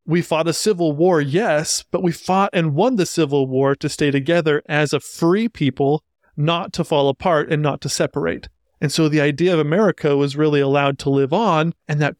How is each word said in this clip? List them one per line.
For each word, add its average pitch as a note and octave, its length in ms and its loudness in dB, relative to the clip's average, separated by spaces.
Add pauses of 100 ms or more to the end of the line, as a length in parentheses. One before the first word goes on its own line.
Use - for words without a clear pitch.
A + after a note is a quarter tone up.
We E3 160 0
fought E3 280 0
a D#3+ 40 0
civil F3 380 0
war, E3 300 2
yes, D#3 680 -2
but F3+ 140 -2
we F3 80 0
fought F#3+ 400 0
and E3 240 0
won A#3 220 2
the F3 80 2
civil C#3 420 0
war C3+ 280 0
to D3+ 120 -6
stay D3 240 0
together D3+ 560 0
as D3+ 240 0
a C#3+ 80 0
free F#3+ 480 0
people, C#3+ 560 -2 (320)
not E3+ 380 -4
to F3 100 -4
fall C#3+ 240 2
apart D#3+ 420 0
and D3+ 120 0
not C#3+ 200 -2
to C#3+ 80 -6
separate. - 600 -4 (320)
And C#3+ 100 -2
so D#3+ 160 2
the D3+ 140 2
idea D3+ 320 0
of D#3+ 60 2
America D#3 580 0
was C#3+ 180 -2
really D3 240 2
allowed C#3 400 0
to C#3+ 120 -4
live C#3 200 0
on, E3+ 420 0 (140)
and D3 140 -2
that C#3+ 180 -2